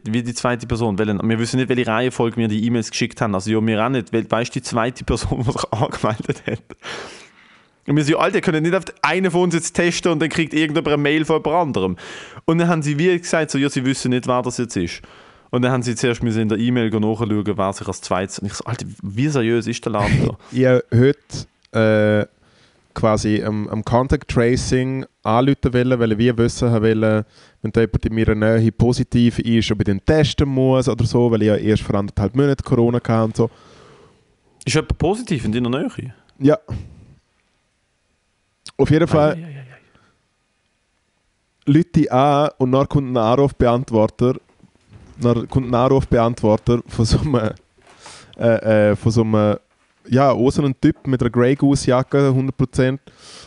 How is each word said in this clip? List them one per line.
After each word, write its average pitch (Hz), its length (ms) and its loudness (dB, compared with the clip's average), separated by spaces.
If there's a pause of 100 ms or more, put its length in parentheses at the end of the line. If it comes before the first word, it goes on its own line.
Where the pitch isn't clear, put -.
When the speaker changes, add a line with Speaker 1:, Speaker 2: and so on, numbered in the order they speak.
Speaker 1:
wie 117 180 -2
die 117 120 -8
zweite 117 320 -4
Person?» 113 320 -2
Weil 107 220 0
wir 110 180 0
wissen 117 200 -2
nicht, 127 100 0
welche 123 180 0
Reihenfolge 117 500 -2
wir 113 120 0
die 107 160 -2
E-Mails 117 260 -2
geschickt - 300 -6
haben. 107 140 -2
Also, 98 160 -4
ja, 110 140 2
wir 110 200 0
auch 120 40 0
nicht. 127 240 -4
Weil, 113 180 -2
weißt 113 240 -2
du, 123 60 -8
die - 40 -10
zweite 120 400 -4
Person, - 360 -4
<laughs> 113 60 -4
die 123 60 -2
sich - 200 -8
angemeldet 113 720 -4
hat. 113 160 -6 (1300)
Und 147 80 2
wir 151 80 2
so, 156 140 2
«Alter, 180 220 0
können 156 220 0
nicht 170 120 0
auf 180 100 -2 (180)
einen 175 280 0
von 175 120 2
uns 175 120 0
jetzt 160 200 -4
testen 170 380 0
und 151 80 -2
dann 160 80 0
kriegt 151 260 -4
irgendjemand 151 400 0
eine 147 80 0
Mail 151 220 0
von 156 200 0
jemand 160 240 0
anderem.» 95 280 -2 (480)
Und 165 140 2
dann 170 100 2
haben 165 140 0
sie 143 160 -2
wie 175 200 2
gesagt, 170 320 -2
so, 143 80 -2
«Ja, 139 100 2
sie 135 160 -4
wissen 131 260 -2
nicht, 123 160 -2
wer 127 160 0
das 120 160 -6
jetzt 123 180 -4
ist.» 87 260 -6 (480)
Und 123 120 -2
dann 123 80 2
haben 127 120 -2
sie 117 120 -4
zuerst 120 300 -2
müssen 113 180 0
in 107 60 0
der 107 100 0
E-Mail 117 320 0
nachschauen, 104 640 -2
wer 98 160 -2
sich - 140 -12
als 95 140 -8
zweites. 95 400 -4
Und 98 60 -6
ich 98 80 -8
so, - 100 -12
«Alter, 113 220 -8 (160)
wie 107 260 -4
seriös 117 400 0
ist 117 160 -6
der 117 80 -6
Laden 107 340 0
da?» - 180 -6
Speaker 2:
<laughs> - 60 -20
Ich 127 160 0
hab 127 160 4 (100)
heute, 107 1300 0
äh, - 20 -8 (640)
quasi 107 520 0
am, 107 240 -4
am 107 160 -6
Contact 131 440 0
Tracing 127 800 0 (160)
anrufen 127 500 0
wollen, 123 280 2
weil 110 180 0
wir 120 200 2
wissen 117 320 0
haben 113 120 2
wollen, 110 420 2 (380)
wenn 110 100 -4
da 117 80 2
jemand - 260 0
in 110 80 -6
meiner 110 200 2
Nähe 110 380 2
positiv 120 640 2
ist, 113 320 0
ob 104 100 -2
ich - 40 -2
den 98 200 -2
testen 151 440 2
muss 131 400 2
oder 113 160 0
so, 120 260 2
weil 107 120 2
ich 107 60 4
ja 104 80 2
erst 107 260 0
vor 104 120 -4
anderthalb 101 400 -2
Monaten 139 300 0
Corona 120 340 0
hatte 113 260 0
und 110 120 -4
so. 113 140 0 (1120)
Speaker 1:
Ist 127 100 -2
jemand 151 240 -2
positiv 185 460 -2
in 107 80 -2
deiner 120 180 0
Nähe? 127 440 -6 (240)
Speaker 2:
Ja. 139 200 4 (2250)
Auf 135 120 2
jeden 160 180 4
Fall 151 260 2
Speaker 1:
Ei, - 20 -12
ei, 165 80 -14
ei, 139 220 -16 (2000)
ei. 147 60 4
Speaker 2:
Leute 156 400 2
an 143 460 2
und 127 140 0
dann 135 160 2
kommt 135 240 -2
ein 127 40 0
Anrufbeantworter, 120 1160 2 (840)
dann 117 280 0
kommt 131 200 -2
ein 123 60 -2
Anrufbeantworter 120 1120 2
von - 180 -2
so 110 160 2
einem, 120 300 -2 (880)
äh, 110 520 2
äh, 101 60 2
von 113 160 0
so 113 100 4
einem, 107 340 2 (520)
ja, 131 220 4
auch 120 200 2
so 151 120 0
einem 139 180 -2
Typ - 260 0
mit 127 140 0
einer 120 100 0
Grey 123 260 2
Goose 139 340 2
Jacke, 135 420 2
hundert 131 240 -2
Prozent. 131 440 -2 (460)